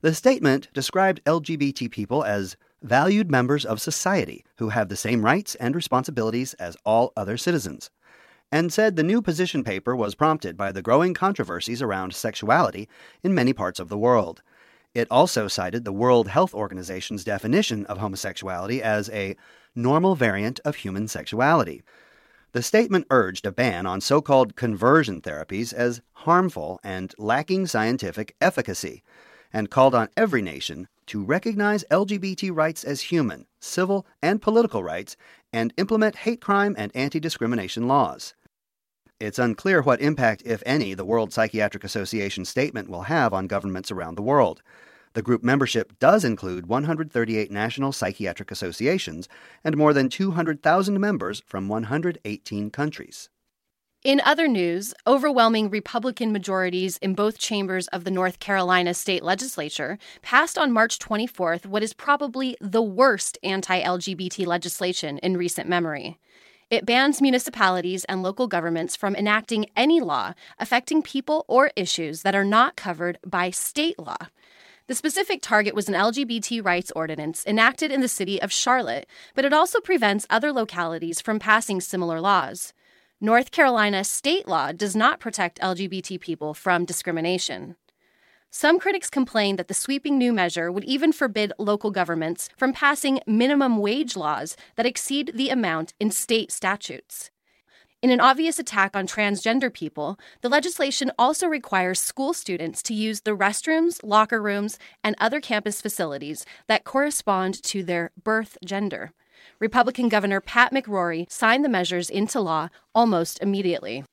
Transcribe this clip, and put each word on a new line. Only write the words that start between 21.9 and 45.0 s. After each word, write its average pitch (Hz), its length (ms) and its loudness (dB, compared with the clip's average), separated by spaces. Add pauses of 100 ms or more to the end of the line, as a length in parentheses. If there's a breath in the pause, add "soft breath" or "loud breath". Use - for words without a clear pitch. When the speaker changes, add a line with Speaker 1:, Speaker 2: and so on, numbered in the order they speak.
Speaker 1:
The 123 100 -2
statement 202 480 4
urged 101 360 2
a 98 80 -2
ban 98 320 0
on 95 160 -4
so-called 135 560 4
conversion 113 640 2
therapies 95 520 -8
as 120 280 -2 (100)
harmful 151 720 0
and 92 340 -8
lacking 151 500 0
scientific 110 720 -2
efficacy, 107 600 -2 (540 soft breath)
and 107 140 -2
called 131 240 6
on 110 240 2
every 180 240 2
nation 78 460 -8 (180)
to 104 180 -6
recognize 202 680 0
L 190 140 4
G 202 120 -2
B 190 160 -4
T 190 160 -4
rights 160 340 -2
as 139 180 -4
human, 120 440 -2 (140)
civil, 190 440 -2 (160 soft breath)
and 190 220 0
political 220 420 2
rights, 87 320 -8 (360 soft breath)
and 113 260 0
implement 214 380 2
hate 233 260 -4
crime 202 340 2
and 104 200 -6
anti-discrimination 123 920 -2
laws. 127 460 0 (840)
It's 107 180 -6
unclear 127 460 2
what 127 180 2
impact, 135 420 2
if 113 220 -4
any, 117 300 0
the 92 100 -8
World 110 260 0
Psychiatric 107 520 -2
Association 98 600 -4
statement 127 440 -4
will 90 140 -10
have 131 280 2
on 95 140 -2
governments 95 460 -6
around 87 240 -8
the 104 80 -8
world. 127 400 4 (500 soft breath)